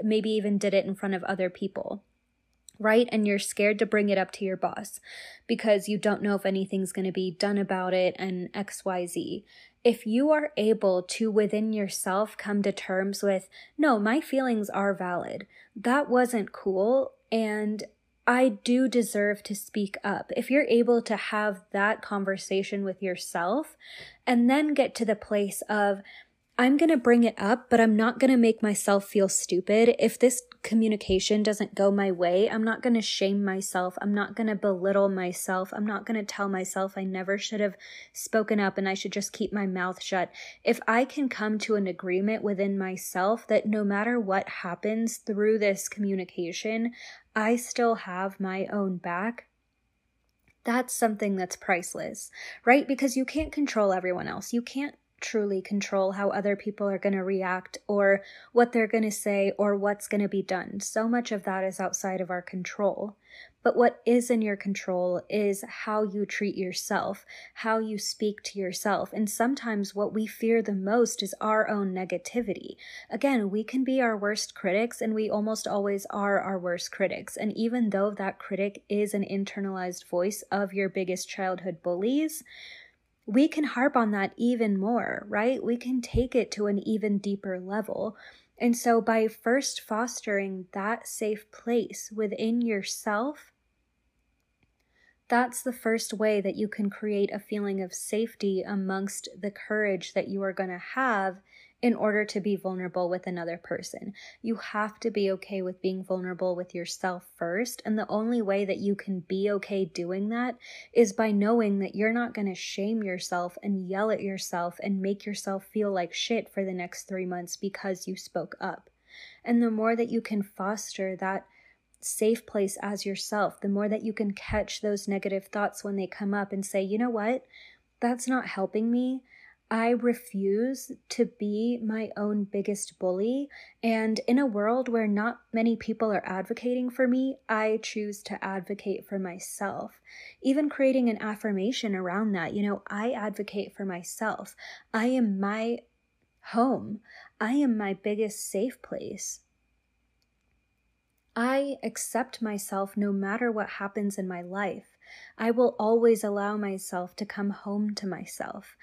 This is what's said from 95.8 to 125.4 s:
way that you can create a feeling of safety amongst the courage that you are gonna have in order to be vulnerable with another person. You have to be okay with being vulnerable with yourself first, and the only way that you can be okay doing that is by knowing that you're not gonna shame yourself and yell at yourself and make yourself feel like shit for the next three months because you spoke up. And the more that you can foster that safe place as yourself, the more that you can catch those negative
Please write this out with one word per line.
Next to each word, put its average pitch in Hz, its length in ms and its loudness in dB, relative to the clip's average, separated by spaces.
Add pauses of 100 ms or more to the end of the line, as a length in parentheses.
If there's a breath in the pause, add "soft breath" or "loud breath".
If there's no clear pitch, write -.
way 214 260 2
that 190 160 -2
you 208 140 -2
can 202 200 -2
create 202 440 -2
a 208 60 -6
feeling 202 420 -4
of 175 120 -8
safety 214 680 -2
amongst 196 640 -4 (100)
the 196 140 -6
courage 208 640 -2
that 196 160 -2
you 196 120 -4
are 190 120 -2
gonna 185 280 -6 (140)
have 196 460 0 (400 soft breath)
in 240 120 4
order 214 320 2
to 208 140 -4
be 202 160 0
vulnerable 185 540 -4
with 180 180 -4
another 170 300 -6
person. - 560 -10 (280 loud breath)
You 226 140 -2
have 208 460 -6
to 226 100 -2
be 202 220 2
okay 190 280 -6
with 180 200 -6
being 190 220 -2
vulnerable 185 520 -2
with 180 180 -8
yourself 180 640 -6
first, 185 500 -4
and 214 140 0
the - 80 -4
only 226 340 0
way 196 240 0
that 190 140 -2
you 202 160 0
can 190 240 -6
be 190 320 -2
okay 196 340 -2
doing 180 440 -4
that 247 260 -2 (380 loud breath)
is 220 200 6
by 220 180 2
knowing 208 480 4
that 190 140 -2
you're 214 200 2
not 240 200 -2
gonna 196 220 -2
shame 214 480 -4
yourself 180 580 -4
and 190 260 -2
yell 196 220 0
at 208 140 0
yourself 180 580 -4
and 196 200 -2
make 202 240 -2
yourself 196 400 -6
feel 208 260 -2
like 175 220 -2
shit 220 360 -2
for 196 160 -4
the 185 80 -4
next 175 300 -8
three 185 220 -6
months 175 320 -6
because 196 500 -6
you 190 80 -6
spoke - 440 -8
up. - 300 -8 (540 loud breath)
And 240 180 4
the 233 80 4
more 220 260 2
that 233 140 0
you 226 120 0
can 208 200 -2
foster 196 760 -4
that 190 280 -4 (540 soft breath)
safe 226 460 0
place 196 360 -2
as 202 240 -6
yourself, 196 560 -2
the 202 80 -2
more 202 200 2
that 214 140 -2
you 214 100 -4
can 202 180 -2
catch - 500 -4
those 208 260 -2
negative 196 400 -2